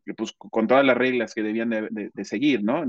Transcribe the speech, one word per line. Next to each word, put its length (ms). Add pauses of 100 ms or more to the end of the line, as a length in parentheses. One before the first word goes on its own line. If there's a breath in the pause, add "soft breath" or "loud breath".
(160)
pues, 200
con 320
todas 160
las 120
reglas 380
que 80
debían 280
de, 200
de, 220
de 120
seguir, 380
¿no? 260